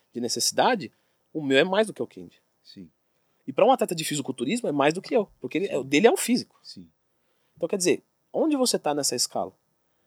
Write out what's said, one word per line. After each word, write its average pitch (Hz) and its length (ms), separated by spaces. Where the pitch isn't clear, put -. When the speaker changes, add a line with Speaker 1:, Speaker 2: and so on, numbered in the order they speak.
Speaker 1:
de 120 80
necessidade, 127 720
o 156 100
meu 135 160
é 151 60
mais 196 240
do 175 40
que - 100
o 113 40
Candy. - 340
Speaker 2:
Sim. 92 260
Speaker 1:
E 143 60
pra 180 140
um 254 60
atleta 220 220
de 160 100
fisiculturismo 151 640
é 151 40
mais 147 220
do 190 80
que - 140
eu, 208 120
porque 151 180
ele, 190 100
Speaker 2:
Sim. - 80
Speaker 1:
o 135 80
dele 147 220
é 247 60
o 392 40
físico. 233 460
Speaker 2:
Sim. - 260
Speaker 1:
Então, 165 120
quer 208 80
dizer, 175 280
onde 294 240
você 247 220
tá 151 160
nessa 139 220
escala? 98 360